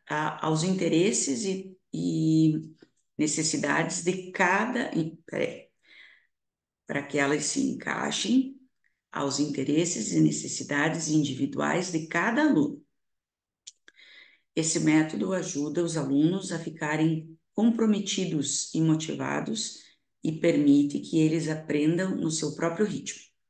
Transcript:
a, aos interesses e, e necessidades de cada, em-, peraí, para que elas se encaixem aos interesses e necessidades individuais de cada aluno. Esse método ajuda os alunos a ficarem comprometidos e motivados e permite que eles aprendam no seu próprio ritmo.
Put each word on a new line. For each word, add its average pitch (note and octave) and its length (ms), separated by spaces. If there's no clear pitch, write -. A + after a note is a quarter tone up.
a, D3+ 400
aos D#3+ 180
interesses F#3+ 840
e, F#3+ 300
e D#3+ 680
necessidades D3+ 840
de F#3 280
cada, G#3 600
em-, D#3+ 220
peraí, - 420
para - 160
que C#3+ 160
elas C#3+ 280
se - 160
encaixem D3 960
aos C#3 280
interesses D3+ 720
e E3 80
necessidades D3+ 880
individuais D3 840
de D#3+ 140
cada A3+ 380
aluno. - 400
Esse D#3+ 260
método D#3 540
ajuda D#3 500
os D#3+ 120
alunos D#3 560
a E3 80
ficarem D#3 760
comprometidos G3+ 1200
e D#3+ 60
motivados D#3 1040
e D#3+ 120
permite C#3+ 640
que - 180
eles D#3 300
aprendam D#3 680
no D#3+ 120
seu D#3 240
próprio E3 320
ritmo. - 380